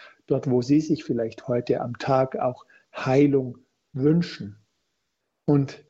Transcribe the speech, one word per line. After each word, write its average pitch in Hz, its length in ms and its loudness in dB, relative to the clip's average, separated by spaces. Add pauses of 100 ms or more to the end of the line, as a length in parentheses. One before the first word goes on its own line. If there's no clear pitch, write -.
(260)
Dort, 135 240 -2
wo 123 120 2
Sie 143 200 2
sich 151 240 -4
vielleicht 117 420 -6
heute 120 320 -2
am 120 180 -8
Tag 131 400 0
auch - 280 -4 (280)
Heilung 131 640 2 (360)
wünschen. 143 640 -2 (880)
Und 143 440 0